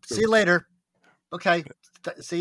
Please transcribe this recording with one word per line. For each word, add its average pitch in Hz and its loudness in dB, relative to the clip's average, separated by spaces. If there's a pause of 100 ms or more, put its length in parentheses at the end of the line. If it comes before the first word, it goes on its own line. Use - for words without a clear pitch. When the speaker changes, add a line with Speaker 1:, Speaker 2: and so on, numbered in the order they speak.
Speaker 1:
true. - -6
Speaker 2:
see 208 0
you 220 2
later." 185 2 (640)
"Okay, 175 0 (400)
th-, - -12
see - -8